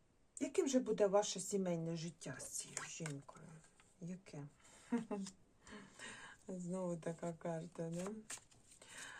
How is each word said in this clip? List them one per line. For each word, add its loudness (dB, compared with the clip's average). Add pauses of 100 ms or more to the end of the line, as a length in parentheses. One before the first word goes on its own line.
(400)
яким 4
же 8
буде 6
ваше 6
сімейне 2
життя -4
з -8
цією -6
жінкою. -8 (560)
Яке? -8 (440)
<laughs> 0 (1200)
Знову 0
така -2
карта, -2
да? -2 (1080)